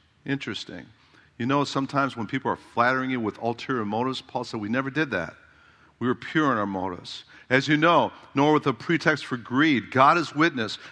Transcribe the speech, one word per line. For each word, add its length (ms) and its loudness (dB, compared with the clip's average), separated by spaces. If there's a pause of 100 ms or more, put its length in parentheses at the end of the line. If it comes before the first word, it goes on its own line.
(240)
Interesting. 600 -8 (540)
You 80 -2
know, 160 2
sometimes 520 -2
when 120 -6
people 240 -2
are 80 -2 (160)
flattering 340 2
you 100 -2
with 220 -4
ulterior 440 -4
motives, 360 -2
Paul 220 -6
said, 160 -8
"We 100 -6
never 220 -2
did 200 0
that. 240 -4 (640)
We 100 -2
were 80 2
pure 360 0
in 80 0
our 80 0
motives." 560 -8 (260)
As 180 2
you 100 4
know, 360 4 (220)
"Nor 180 4
with 140 2
a 60 2
pretext 520 0
for 100 -6
greed. 540 2
God 300 6
is 160 -6
witness. 420 0 (140)